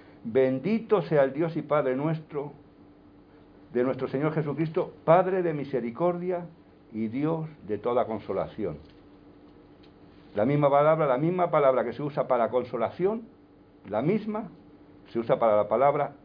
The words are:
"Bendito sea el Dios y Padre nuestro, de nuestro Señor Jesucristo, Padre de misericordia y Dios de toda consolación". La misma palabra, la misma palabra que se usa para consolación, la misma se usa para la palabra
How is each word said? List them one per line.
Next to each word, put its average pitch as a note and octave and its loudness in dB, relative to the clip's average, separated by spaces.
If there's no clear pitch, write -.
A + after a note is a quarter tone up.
"Bendito F3+ 0
sea D3+ 4
el C3+ 0
Dios D#3+ -2
y D3+ -4
Padre C#3 0
nuestro, D3 -4
de B2 2
nuestro C3 -2
Señor D3+ -2
Jesucristo, D#3 -4
Padre F#3 4
de E3+ -2
misericordia E3+ -4
y A2 -4
Dios D#3 -4
de G#2 -4
toda A#2+ 0
consolación". F#2+ -6
La G#2 2
misma C#3+ 4
palabra, D3+ 4
la B2+ 2
misma F3 0
palabra C3 4
que A2+ -4
se C#3 -8
usa C#3+ -4
para A#2+ 2
consolación, B2+ -2
la G#2+ -2
misma G#3 -2
se A2+ -4
usa A#2+ 0
para A2+ 4
la G#2 4
palabra C#3+ 2